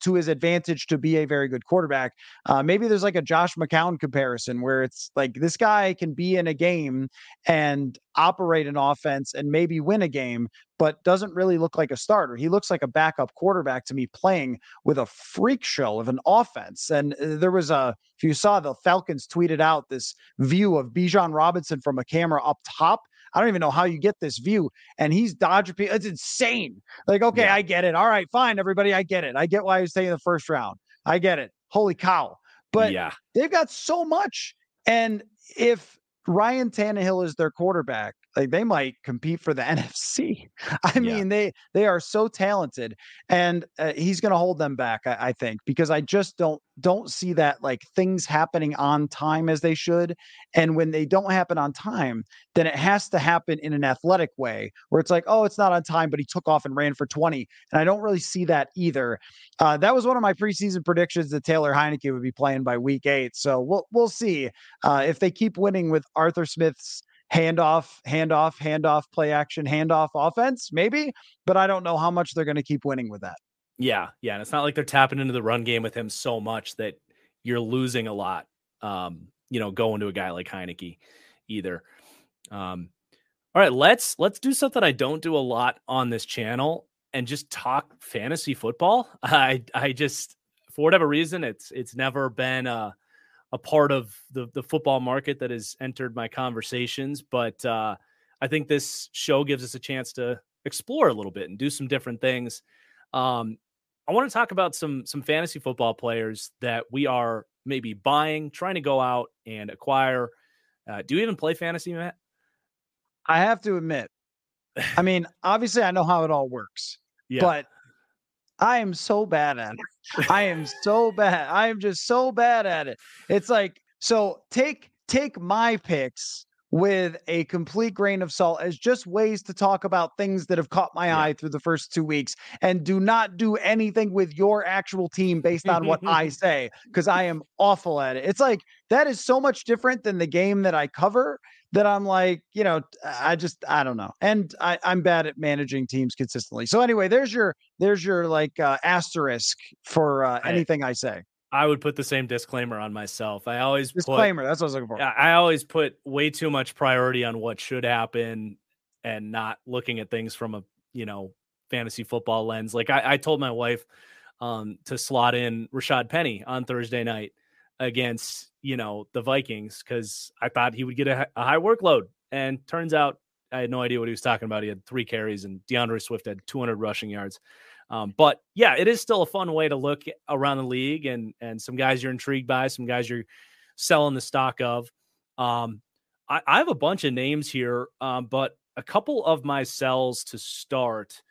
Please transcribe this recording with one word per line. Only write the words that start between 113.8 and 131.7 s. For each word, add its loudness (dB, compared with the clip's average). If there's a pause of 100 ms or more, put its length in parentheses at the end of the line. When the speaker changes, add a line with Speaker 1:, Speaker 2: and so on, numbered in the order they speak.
Speaker 1:
I 4
Speaker 2:
<laughs> -
Speaker 1:
mean, 2 (160)
obviously 2
I 2
know 2
how 2
it 0
all 0
works, -12 (320)
Speaker 2:
Yeah. -4
Speaker 1:
but 2 (920)
I 4
am -2
so 0
bad 0
at -8
it. -4
I 4
am -2
so 2
bad. 2
I 2
am -4
just -4
so 2
bad 2
at -4
it. -10 (300)
It's 0
like, 2 (180)
so 0
take, -2 (160)
take 0
my 2
picks -4 (260)
with 2 (120)
a 0
complete -2
grain 0
of -6
salt 2
as -4
just 0
ways 0
to -12
talk 2
about 0
things -2
that 0
have -2
caught 0
my -2
Speaker 2:
Yeah. 2
Speaker 1:
eye 2
through -8
the -4
first -2